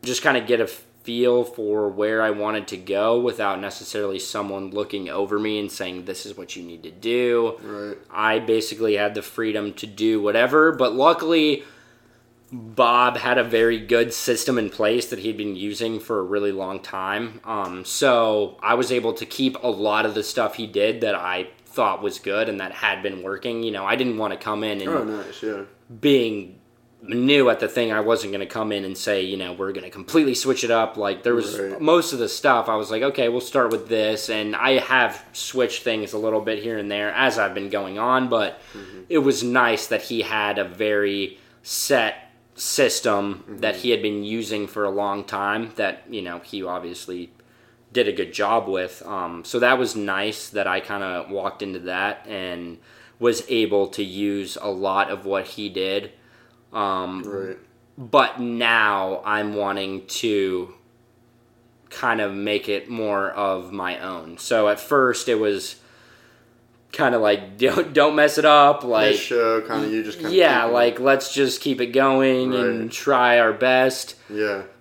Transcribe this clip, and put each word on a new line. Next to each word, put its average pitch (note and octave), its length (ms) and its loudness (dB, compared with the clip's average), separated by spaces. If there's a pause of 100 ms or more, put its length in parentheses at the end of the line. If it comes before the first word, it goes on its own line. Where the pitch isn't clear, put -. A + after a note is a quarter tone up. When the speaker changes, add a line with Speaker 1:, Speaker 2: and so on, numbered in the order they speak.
Speaker 1:
just B2+ 180 -4
kinda C3 200 2
get A#2 200 2
a A2+ 60 0 (360)
feel A#2+ 400 2
for G#2+ 460 -2
where G#2+ 320 0
I A2 80 2
wanted G#2 380 -2
to G2 100 -10
go G2+ 420 0
without G#2 400 -2
necessarily G2 600 -6
someone G2 500 -6
looking G2+ 400 -6
over G2 300 -2
me G#2+ 180 -2
and G2+ 140 -6
saying, F#2 340 -10
"This F#2 220 -10
is G2+ 100 -14
what F2+ 180 -14
you F2+ 60 -14
need E2+ 220 -16
to E2 80 -14
do." A#2 720 0
Speaker 2:
Right. G#2 340 -10 (140)
Speaker 1:
I A2 260 2
basically A2 600 0
had G#2 180 0
the G#2 80 -6
freedom G#2 500 -4
to - 140 -12
do G#2+ 340 0
whatever, B2 500 4
but B2+ 220 2
luckily, D#3+ 680 4 (880)
Bob A#2+ 680 2
had B2 200 2
a B2 60 4
very A2+ 360 4
good A#2 340 2
system B2 440 0
in G#2+ 120 0
place A2 380 0
that B2 120 -8
he'd G#2 180 -4
been G#2 180 -6
using G#2 440 -4
for A2 200 -4
a F#2+ 40 -2
really G2+ 280 -2
long F#2+ 300 -6
time. G#2 640 -6
Um, F#2 400 -6
so A2 760 2
I G#2+ 120 2
was B2 180 0
able A#2 220 0
to A2+ 120 -8
keep C3 380 -2
a B2 40 0
lot G#2+ 380 0
of G#2+ 100 0
the G#2+ 80 -2
stuff A2 320 -2
he A2+ 120 -8
did G#2 340 0
that G#2 140 0
I F2+ 320 -4 (180)
thought G2+ 380 -2
was G2+ 160 -4
good G#2+ 300 -2
and G2+ 100 -6
that F#2 140 -8
had G2 280 -2
been F#2+ 220 -6
working. A2+ 400 -6
You A2+ 80 -4
know, G2 140 -6
I G#2 100 0
didn't B2 220 0
wanna G#2 180 -2
come G#2+ 300 -6
in G2+ 160 -4
and F#2+ 80 -6
Speaker 2:
Oh, C#3+ 160 -2
nice, G#2+ 360 -10
yeah. G#2+ 200 -6 (400)
Speaker 1:
being A2+ 560 0 (460)
new B2+ 460 4
at A2 120 2
the A2 80 -2
thing, A#2 220 0
I G#2+ 100 0
wasn't A2 320 0
gonna G2 120 -6
come G#2+ 280 -6
in G2+ 120 -4
and F#2+ 120 -8
say, G2+ 260 -2
you F#2 140 -4
know, F2+ 160 -8
"We're F#2+ 180 -6
gonna F#2 180 -10
completely B2+ 460 2
switch C3 280 0
it A#2 60 -2
up." A2+ 280 2
Like, G2+ 260 -2
there A#2+ 100 2
was G#2 260 -2
Speaker 2:
Right. G2 220 -6
Speaker 1:
most D#3+ 320 4
of B2+ 60 -6
the A2 100 0
stuff, A#2+ 400 2
I A2 60 2
was G#2+ 160 -2
like, A2 100 0
"Okay, C3+ 280 0
we'll B2 120 -2
start B2 300 0
with A2 160 -4
this." G#2+ 420 0
And G#2+ 260 -4
I C3 220 2
have B2 560 2
switched - 500 -2
things G#2+ 300 -4
a G#2+ 60 -4
little A2 220 0
bit G#2+ 200 -4
here A2+ 160 -6
and G2+ 140 -6
there G#2 220 -2
as A#2 260 0
I've G2 160 0
been G2+ 140 -6
going G2 280 -4
on, B2+ 320 0
but A2 300 0 (180)
Speaker 2:
Mm-hmm. G2 220 -18 (100)
Speaker 1:
it E3+ 100 2
was C3+ 240 2
nice A#2+ 440 2
that G#2+ 160 -2
he A#2 180 -4
had G#2 380 -2
a G2+ 60 0
very G2+ 760 -2 (240)
set - 640 -2 (240)
system G2+ 960 0
Speaker 2:
Mm-hmm. G#2 120 -14
Speaker 1:
that G#2+ 160 -2
he B2 120 -4
had A2 140 2
been G#2 200 -2
using G#2 440 -4
for G#2 160 -4
a G2+ 80 0
long G2+ 320 -2
time G#2 540 -4
that, F#2+ 300 -4
you G#2+ 140 -8
know, F2 220 -8
he G2+ 180 -10
obviously F2+ 720 -8 (600)
did A#2 160 2
a - 40 0
good F2 200 -4
job G#2 360 0
with. F#2 400 -4
Um, E2+ 360 -8
so - 140 -6
that B2 220 4
was A#2+ 160 -2
nice G2+ 540 -4
that G2 180 -2
I F#2 140 -2
kinda F#2+ 500 -6
walked G2 320 -6
into F#2+ 160 -8
that F2+ 500 -4
and F2 480 -10 (400)
was A#2 320 2
able G2+ 380 2
to G2+ 160 -6
use G2 580 -4
a G#2 80 -6
lot F#2+ 400 0
of G2 160 -6
what F#2+ 220 -2
he G#2 200 -10
did. F#2+ 440 -4 (600)
Um, F#2+ 500 -2
Speaker 2:
Right. G2 340 -8 (400)
Speaker 1:
but B2+ 420 2
now A2+ 840 2
I'm G#2 300 -2
wanting G2 520 -4
to F#2+ 640 -2 (1160)
kind A2+ 320 0
of G2+ 120 -2
make G2+ 360 -2
it G2+ 200 -4
more G#2 420 -2
of F#2+ 400 -4
my F2+ 280 -6
own. E2+ 380 -10
So G#2+ 320 2
at G#2 100 0
first C3 480 2
it A#2+ 80 4
was G#2 400 0 (1160)
kinda B2+ 280 2
like, G2+ 380 2
<laughs> - 0 -
"Don't, D3 360 2
don't D3+ 220 6
mess D3 220 6
it D3+ 80 4
up," D3 380 8
like, G#2+ 300 4
Speaker 2:
This G#2 80 2
show, A2+ 400 2
kinda, A2 260 -2
you A2 160 -2
just G#2+ 160 -8
kinda - 140 -2
Speaker 1:
yeah, D#3 280 6
Speaker 2:
keep A#2 80 2
it A#2+ 40 2
Speaker 1:
like, A#2+ 260 4
"Let's C3+ 340 2
just C3+ 280 0
keep B2+ 200 -2
it B2 60 0
going C3 640 4
and A#2+ 300 0
Speaker 2:
Right. A2+ 80 -6
Speaker 1:
try B2 480 6
our A2+ 140 6
best." B2+ 640 2 (140)
Speaker 2:
Yeah. G#2 340 -2 (180)